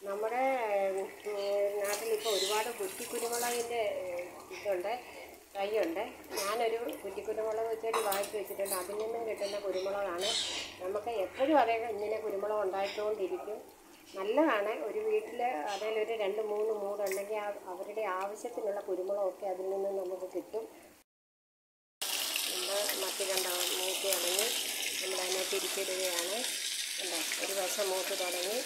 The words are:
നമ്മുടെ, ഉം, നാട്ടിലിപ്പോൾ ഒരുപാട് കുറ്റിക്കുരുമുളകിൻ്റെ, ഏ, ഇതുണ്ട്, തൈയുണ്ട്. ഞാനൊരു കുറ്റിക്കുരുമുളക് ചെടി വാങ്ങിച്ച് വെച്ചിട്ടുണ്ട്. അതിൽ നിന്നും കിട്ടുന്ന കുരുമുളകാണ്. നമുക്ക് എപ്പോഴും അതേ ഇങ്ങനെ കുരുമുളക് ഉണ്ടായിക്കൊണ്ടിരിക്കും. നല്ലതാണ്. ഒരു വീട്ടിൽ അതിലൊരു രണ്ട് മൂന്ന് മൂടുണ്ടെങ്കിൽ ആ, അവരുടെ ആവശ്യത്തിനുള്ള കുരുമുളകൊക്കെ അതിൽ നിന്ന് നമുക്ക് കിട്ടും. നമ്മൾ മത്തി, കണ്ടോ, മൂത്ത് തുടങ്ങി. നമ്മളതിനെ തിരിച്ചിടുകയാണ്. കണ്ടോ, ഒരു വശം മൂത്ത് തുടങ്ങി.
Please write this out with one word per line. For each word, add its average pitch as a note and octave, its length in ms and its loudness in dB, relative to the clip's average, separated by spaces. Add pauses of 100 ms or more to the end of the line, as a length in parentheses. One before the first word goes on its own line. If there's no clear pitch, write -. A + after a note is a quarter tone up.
നമ്മുടെ, A3 360 0 (840)
ഉം, G3+ 500 2
നാട്ടിലിപ്പോൾ G#3+ 560 0
ഒരുപാട് G#3 420 2
കുറ്റിക്കുരുമുളകിൻ്റെ, A#3 1040 0 (200)
ഏ, - 20 -4 (500)
ഇതുണ്ട്, F#3+ 380 0 (640)
തൈയുണ്ട്. G3 480 2 (340)
ഞാനൊരു A3+ 400 2 (260)
കുറ്റിക്കുരുമുളക് A3 800 0
ചെടി A3+ 260 2
വാങ്ങിച്ച് G3+ 280 2
വെച്ചിട്ടുണ്ട്. G3 380 -2
അതിൽ F#3 280 -2
നിന്നും A#3 260 -2
കിട്ടുന്ന G3+ 300 -2
കുരുമുളകാണ്. G3 720 0 (520)
നമുക്ക് G3+ 280 -2 (140)
എപ്പോഴും C#4 340 6
അതേ A#3 180 8 (140)
ഇങ്ങനെ G#3+ 260 -2
കുരുമുളക് G#3 500 0
ഉണ്ടായിക്കൊണ്ടിരിക്കും. G3 920 -2 (560)
നല്ലതാണ്. G#3+ 580 4 (160)
ഒരു G3+ 100 -2
വീട്ടിൽ A3 440 0
അതിലൊരു A3 800 0
രണ്ട് G3+ 200 2
മൂന്ന് G#3+ 300 2 (100)
മൂടുണ്ടെങ്കിൽ G3+ 540 -2
ആ, G#3 120 -2 (240)
അവരുടെ G3+ 320 -4 (160)
ആവശ്യത്തിനുള്ള G#3 600 -2
കുരുമുളകൊക്കെ G3 680 0
അതിൽ F#3 240 -2
നിന്ന് G3 200 0 (100)
നമുക്ക് F3+ 340 -4
കിട്ടും. G#3 300 -2 (1900)
നമ്മൾ F#3+ 280 0 (220)
മത്തി, F#3+ 280 -2
കണ്ടോ, F#3 220 2 (260)
മൂത്ത് F#3 340 0
തുടങ്ങി. F3+ 340 2 (560)
നമ്മളതിനെ F#3 500 0
തിരിച്ചിടുകയാണ്. F#3 840 0 (600)
കണ്ടോ, - 200 -2 (240)
ഒരു F#3+ 160 -2
വശം F#3+ 320 0
മൂത്ത് F#3 320 0
തുടങ്ങി. F3+ 440 0